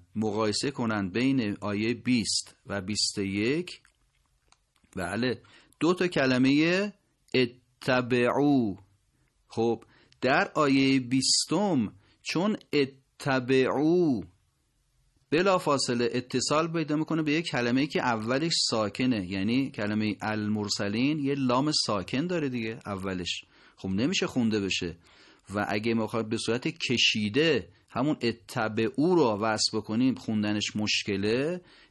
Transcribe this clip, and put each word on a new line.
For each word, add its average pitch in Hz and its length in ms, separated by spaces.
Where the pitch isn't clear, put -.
مقایسه 107 560
کنن 107 380
بین 117 520
آیه 104 320
بیست 113 600
و 98 160
بیست 101 360
و 104 40
یک. 110 600
بله، 104 460
دو 165 140
تا 180 140
کلمه 151 840
اتبعو. 123 1400
خب 113 360
در 147 340
آیه 135 440
بیستم 131 920
چون 196 360
اتبعو 135 1500
بلافاصله 143 840
اتصال 131 540
پیدا 160 280
می‌کنه 160 260
به 151 120
یک 165 120
کلمه‌ای 127 420
که 180 120
اولش 123 540
ساکنه، 107 600
یعنی 113 400
کلمه 107 500
المرسلین 107 960
یه 139 160
لام 135 360
ساکن 123 560
داره 165 220
دیگه 117 360
اولش، 95 600
خب - 140
نمیشه 143 380
خونده 110 320
بشه 90 380
و 104 160
اگه 107 240
ما 113 100
بخوایم 110 260
به 113 80
صورت 113 300
کشیده 117 1000
همون 139 300
اتبعو 113 920
رو 120 220
وصل 110 400
بکنیم 113 380
خوندنش 107 600
مشکله، 107 840